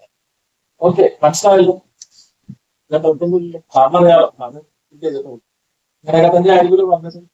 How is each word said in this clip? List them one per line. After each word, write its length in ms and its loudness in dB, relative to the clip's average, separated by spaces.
ഓക്കെ, 420 0
മനസ്സിലായല്ലോ? 580 0
ഞാൻ 100 -2
ഡൗട്ടൊന്നുമില്ല. 560 -4
കാരണം 400 -2
അറിയാലോ, 420 4
അത് 180 -14
ഇത് 440 -20
ചെയ്തിട്ടുള്ളൂ. 340 -10
ഇങ്ങനെയൊക്കെ 1000 -4
തന്നെ 140 2
ആയിരിക്കും 380 2
വന്നത്. 280 -6